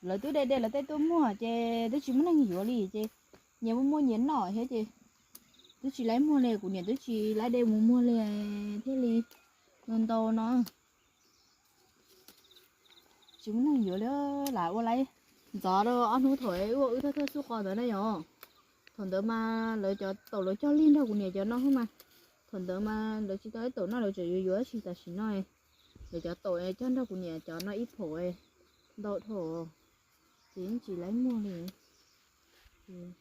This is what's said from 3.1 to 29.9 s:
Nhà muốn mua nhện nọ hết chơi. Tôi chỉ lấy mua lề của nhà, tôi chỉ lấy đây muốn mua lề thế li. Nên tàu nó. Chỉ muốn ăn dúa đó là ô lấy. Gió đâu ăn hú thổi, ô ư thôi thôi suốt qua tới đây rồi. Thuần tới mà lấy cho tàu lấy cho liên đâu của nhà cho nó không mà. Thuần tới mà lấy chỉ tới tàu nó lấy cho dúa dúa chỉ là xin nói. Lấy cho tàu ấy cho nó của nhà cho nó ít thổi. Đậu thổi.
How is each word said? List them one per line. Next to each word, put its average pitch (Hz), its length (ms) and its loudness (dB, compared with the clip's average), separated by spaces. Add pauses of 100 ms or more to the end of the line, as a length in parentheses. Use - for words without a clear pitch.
Nhà 226 120 0
muốn 269 180 2
mua 302 80 2
nhện 247 280 2
nọ 285 180 2
hết 214 240 -2
chơi. 220 160 -2 (960)
Tôi 269 140 -4
chỉ 247 80 -4
lấy 226 160 2
mua 302 200 6
lề 240 180 4
của 196 120 -4
nhà, 190 180 -2
tôi 247 180 0
chỉ 220 280 0
lấy 220 160 0
đây 240 160 4
muốn 220 220 6
mua 247 140 6
lề 233 240 4 (600)
thế 269 100 -4
li. 233 260 2 (680)
Nên 226 200 0
tàu 220 240 2
nó. 226 220 0 (3000)
Chỉ 220 100 -8
muốn 262 240 4
ăn 240 80 4
dúa 185 140 0
đó 285 560 -2
là 180 140 0
ô 202 140 -2
lấy. 233 240 2 (480)
Gió 190 300 2
đâu 240 200 2
ăn 240 200 2
hú 269 120 4
thổi, 208 340 -2
ô 262 180 2
ư 240 140 0
thôi 285 140 -2
thôi 294 180 -2
suốt 285 140 -6
qua 220 160 -4
tới 190 120 -2
đây 240 160 0
rồi. 202 300 -2 (760)
Thuần 190 140 -6
tới 190 100 0
mà 226 540 -2
lấy 196 240 0
cho 190 140 -4 (180)
tàu 208 100 -4
lấy 185 140 0
cho 294 160 0
liên 302 220 8
đâu 285 140 4
của 214 60 -2
nhà 202 200 0
cho 196 100 -2
nó 233 140 0
không 269 180 4
mà. 240 100 2 (640)
Thuần 185 160 -6
tới 185 120 -4
mà 214 400 -2
lấy 196 180 -4
chỉ 220 120 -12
tới 233 220 -6
tàu 196 160 -4
nó 233 120 -2
lấy 202 160 0
cho 185 80 -6
dúa 180 220 0
dúa 190 260 0
chỉ 233 120 -6
là 180 100 -8
xin 175 220 -12
nói. 208 280 -2 (680)
Lấy 170 100 -8
cho 170 140 -6
tàu 190 180 -4
ấy 180 200 -2
cho 247 160 -4
nó 254 160 0
của 208 100 -10
nhà 170 300 -6
cho 165 200 -10
nó 202 60 -6
ít 226 260 -6
thổi. 175 380 -6 (600)
Đậu 202 220 -6
thổi. 170 460 -6 (920)